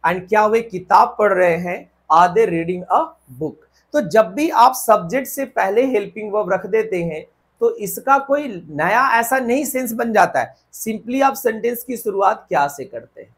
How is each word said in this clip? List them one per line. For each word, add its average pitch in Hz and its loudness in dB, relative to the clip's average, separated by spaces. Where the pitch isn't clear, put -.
And 180 -2
क्या 214 4
वे 226 2
किताब 202 2
पढ़ 208 4
रहे 180 4
हैं? 175 -8
Are 175 6
they 214 2
reading 175 -4
a 277 4
book? - -8
तो 294 2
जब 190 2
भी 302 0
आप 262 4
सब्जेक्ट 214 0
से 269 -6
पहले 202 0
हेल्पिंग 208 -4
वर्ब 196 0
रख 185 -4
देते 196 -2
हैं 165 -8
तो 233 0
इसका 233 -2
कोई 277 -2
नया 180 2
ऐसा 262 0
नहीं 254 -2
सेंस 254 -4
बन 233 -4
जाता 175 4
है, 113 -4
simply 226 -4
आप 269 2
सेंटेंस 233 -4
की 240 -8
शुरुआत 196 -2
क्या 143 0
से 139 -10
करते - -18
हैं। - -20